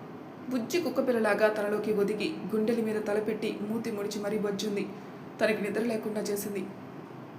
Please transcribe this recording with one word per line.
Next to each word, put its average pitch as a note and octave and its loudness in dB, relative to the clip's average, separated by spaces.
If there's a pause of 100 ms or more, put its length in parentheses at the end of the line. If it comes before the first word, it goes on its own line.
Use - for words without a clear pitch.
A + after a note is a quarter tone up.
(500)
బుజ్జి B3+ 0
కుక్కపిల్లలాగా A3+ 4
తనలోకి G#3 0
ఒదిగి G3 2 (220)
గుండెల A3+ 4
మీద G#3+ 0 (120)
తలపెట్టి G#3 0 (120)
మూతి A3+ -2
ముడిచి G3+ -4
మరీ G#3 0
బజ్జుంది. G3+ 0 (520)
తనకి G#3+ 4
నిద్ర G#3 0
లేకుండా A3 0
చేసింది. G3+ -2 (720)